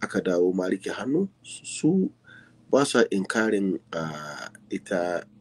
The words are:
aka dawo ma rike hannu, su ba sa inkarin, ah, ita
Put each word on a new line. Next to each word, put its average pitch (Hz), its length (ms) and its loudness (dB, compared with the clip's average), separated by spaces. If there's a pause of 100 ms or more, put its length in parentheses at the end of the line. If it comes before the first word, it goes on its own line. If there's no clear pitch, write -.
aka - 200 -2
dawo 90 360 2
ma 92 100 0
rike 98 220 -2
hannu, 143 400 -2 (160)
su - 640 0 (640)
ba 139 160 6
sa 123 240 4
inkarin, 101 640 0 (160)
ah, 76 560 -8 (240)
ita 87 560 -2 (120)